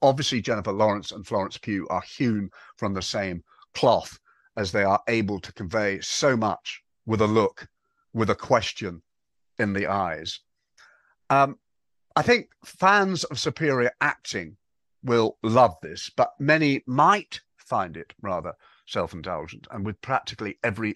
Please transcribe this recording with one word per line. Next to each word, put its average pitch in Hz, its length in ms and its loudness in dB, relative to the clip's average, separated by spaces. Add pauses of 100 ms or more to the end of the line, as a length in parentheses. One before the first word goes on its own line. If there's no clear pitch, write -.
Obviously, 135 400 2
Jennifer 107 300 -4
Lawrence 101 380 0
and 92 160 -14
Florence 101 300 -4
Pugh 98 320 -6
are 90 140 -2
hewn 107 480 -2 (260)
from 101 160 -4
the 92 80 -4
same 92 420 -4 (300)
cloth, 110 460 2 (400)
as 95 140 -4
they 104 120 2
are 98 240 2
able 104 320 0
to - 140 -16
convey 101 480 -2
so 139 340 2
much - 460 -4 (240)
with 110 160 2
a 107 40 4
look, 107 400 2 (460)
with 113 160 0
a 107 60 2
question 98 680 -2 (580)
in 104 140 0
the 98 140 -2
eyes. 85 540 -4 (880)
Um, 139 280 2 (560)
I 156 60 2
think - 280 2 (140)
fans 196 640 2
of 131 140 -8
superior 135 540 0 (100)
acting 98 560 -6 (440)
will 117 400 2
love 113 400 6
this, 82 320 -12
but 123 240 2
many 147 480 2
might 160 540 2 (160)
find 92 400 -6
it 82 240 -16
rather 87 320 -6 (360)
self-indulgent, 82 840 -8
and 101 120 -8
with 107 160 -8
practically - 600 -6
every 107 340 -4